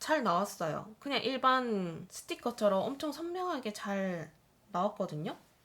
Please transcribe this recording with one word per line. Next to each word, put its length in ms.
잘 240
나왔어요. 720
그냥 240
일반 880
스티커처럼 720
엄청 300
선명하게 600
잘 600
나왔거든요. 640